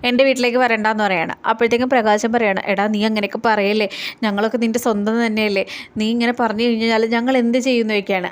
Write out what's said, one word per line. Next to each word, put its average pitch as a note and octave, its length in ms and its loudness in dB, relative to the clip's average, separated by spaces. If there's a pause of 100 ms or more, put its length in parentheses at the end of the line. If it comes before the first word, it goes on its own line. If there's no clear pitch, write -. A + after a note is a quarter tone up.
എൻ്റെ B3 200 2
വീട്ടിലേക്ക് B3+ 380 2
വരണ്ടാന്ന്" A3 420 0
പറയാണ്. F3+ 300 0 (140)
അപ്പോഴത്തേക്കും A#3 420 0
പ്രകാശം A3 420 2
പറയാണ്, A3 340 0
"എടാ, G3+ 220 0
നീ G#3+ 180 -2
അങ്ങനെയൊക്കെ G#3+ 380 -2
പറയല്ലേ, G#3 440 2 (360)
ഞങ്ങളൊക്കെ G#3+ 340 0
നിൻ്റെ A3+ 220 -2
സ്വന്തം G#3+ 400 0
തന്നെയല്ലേ, G#3+ 440 0 (320)
നീ G#3+ 140 -2
ഇങ്ങനെ A#3 280 0
പറഞ്ഞു A3+ 280 0
കഴിഞ്ഞാൽ A3+ 440 2
ഞങ്ങൾ A#3+ 280 0
എന്ത് A#3+ 200 2
ചെയ്യുമെന്ന്" A#3 380 0
ചോദിക്കുകയാണ്. F#3+ 360 -2